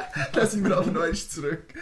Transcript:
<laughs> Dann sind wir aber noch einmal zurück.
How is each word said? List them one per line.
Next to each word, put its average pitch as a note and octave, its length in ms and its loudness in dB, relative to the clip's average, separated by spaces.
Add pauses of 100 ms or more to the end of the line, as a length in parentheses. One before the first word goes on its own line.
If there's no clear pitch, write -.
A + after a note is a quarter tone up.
(160)
<laughs> - 180 -4
Dann - 140 4
sind G#3 200 0
wir F#3 100 4
aber F3+ 140 2
noch D#3+ 120 0
einmal E3 120 0
zurück. - 680 -6